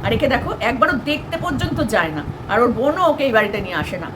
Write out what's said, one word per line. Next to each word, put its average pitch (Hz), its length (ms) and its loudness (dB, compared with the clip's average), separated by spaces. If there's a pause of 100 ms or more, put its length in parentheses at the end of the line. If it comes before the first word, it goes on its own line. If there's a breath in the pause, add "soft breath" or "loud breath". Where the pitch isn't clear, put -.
আর 202 120 0
একে 277 180 2
দেখো, 294 160 -2 (200)
একবারও 277 240 2 (140)
দেখতে 302 360 -4
পর্যন্ত 320 340 -2 (160)
যায় 165 220 2
না, 151 60 -4 (280)
আর 202 120 2
ওর 247 160 4
বোনও 302 320 2
ওকে 285 180 0
এই 233 80 0
বাড়িতে 214 300 2
নিয়ে 175 160 -4
আসে 185 220 -4
না। 156 120 -8